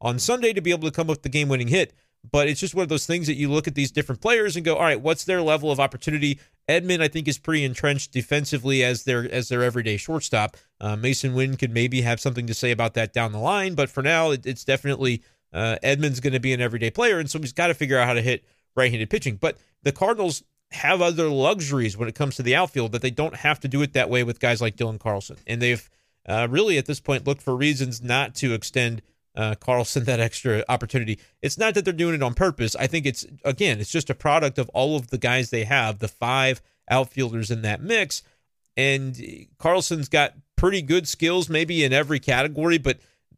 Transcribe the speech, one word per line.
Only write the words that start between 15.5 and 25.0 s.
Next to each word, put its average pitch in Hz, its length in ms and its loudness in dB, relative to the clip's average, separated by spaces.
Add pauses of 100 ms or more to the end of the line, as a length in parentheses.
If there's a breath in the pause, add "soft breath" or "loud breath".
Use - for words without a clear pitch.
uh, 110 300 -2
Edman's 139 380 2
gonna 131 180 0
be 131 140 0
an 123 80 0
everyday 113 300 0
player, 214 280 2
and 151 100 -4
so 160 120 -6
he's 131 120 -8
gotta 170 220 2
figure 135 240 2
out 120 80 4
how 123 80 2
to 117 80 2
hit 120 220 0 (320)
right-handed 120 340 2
pitching. 143 240 -2
But 156 240 -2 (240 soft breath)
the 139 80 2
Cardinals 190 540 0 (260)
have 175 320 2
other 170 260 2
luxuries 139 680 0
when 113 120 -4
it 110 60 -10
comes 139 220 -4
to 131 80 -6
the 127 100 2
outfield 139 380 0
that 117 100 -4
they 127 80 0
don't 151 240 -2
have 147 260 0
to 139 80 -6
do 139 140 0
it 143 120 -2
that 120 140 2
way 123 140 2
with 117 160 -4
guys 120 220 0
like 113 160 -2
Dylan 110 240 -4